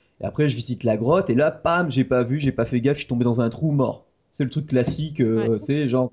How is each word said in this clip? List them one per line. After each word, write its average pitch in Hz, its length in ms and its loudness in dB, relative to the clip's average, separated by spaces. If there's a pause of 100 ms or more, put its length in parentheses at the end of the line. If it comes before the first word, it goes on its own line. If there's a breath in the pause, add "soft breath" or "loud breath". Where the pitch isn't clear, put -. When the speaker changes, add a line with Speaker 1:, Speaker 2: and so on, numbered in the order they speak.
(220 soft breath)
Speaker 1:
Et - 40 -8
après, 147 240 0
je 120 80 -2
visite 120 260 -8
la 110 140 2
grotte, 151 320 0
et 117 60 2
là, 151 160 2
pam, 170 380 0
j'ai 127 140 2
pas 123 200 2
vu, 131 160 -2
j'ai 139 120 0
pas 120 140 -2
fait 123 160 -2
gaffe, 139 140 2
je - 60 -12
suis - 60 -10
tombé 123 160 0
dans 120 160 2
un 117 100 2
trou 156 220 -2
mort. 127 340 0 (280)
C'est 147 100 -2
le 127 60 -2
truc - 180 -4
classique, 131 540 0
euh, 113 260 2
Speaker 2:
Ouais. 113 120 2
Speaker 1:
tu - 60 -14
sais, 143 220 0
genre, 127 260 0